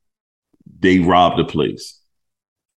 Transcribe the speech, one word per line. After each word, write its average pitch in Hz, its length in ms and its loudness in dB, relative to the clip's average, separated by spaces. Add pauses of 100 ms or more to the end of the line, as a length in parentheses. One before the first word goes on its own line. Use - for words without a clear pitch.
(800)
they 92 180 4
robbed 87 400 2
a 80 60 0
place. - 540 -8 (800)